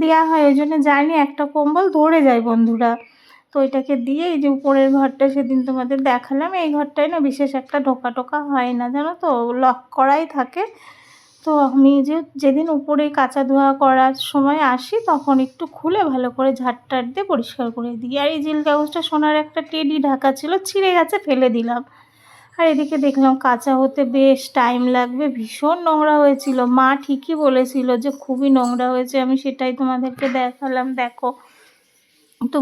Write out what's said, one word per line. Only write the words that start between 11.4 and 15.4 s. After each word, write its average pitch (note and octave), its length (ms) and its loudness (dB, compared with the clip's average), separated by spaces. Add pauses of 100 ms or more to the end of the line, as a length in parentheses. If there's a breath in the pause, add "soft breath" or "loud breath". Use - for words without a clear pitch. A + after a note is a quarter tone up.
তো D#4 80 -2 (140)
আমি C4+ 260 4 (160)
যে D4+ 80 -2 (260)
যেদিন C#4+ 240 2 (120)
উপরে D4 260 0 (140)
কাচা C4+ 320 0
ধোয়া C4+ 200 4 (120)
করার C4 320 4 (160)
সময় C#4+ 300 2 (140)
আসি C4 220 -4 (140)
তখন C#4+ 260 2 (100)